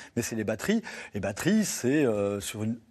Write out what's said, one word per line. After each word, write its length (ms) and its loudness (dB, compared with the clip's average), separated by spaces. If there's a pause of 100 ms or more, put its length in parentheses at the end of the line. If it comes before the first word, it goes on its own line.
(160)
mais 60 2
c'est 140 -4
les 80 -2
batteries. 360 0 (320)
Les 80 -4
batteries, 460 2
c'est, 400 2
euh, 340 2
sur 220 -6
une 160 -2 (120)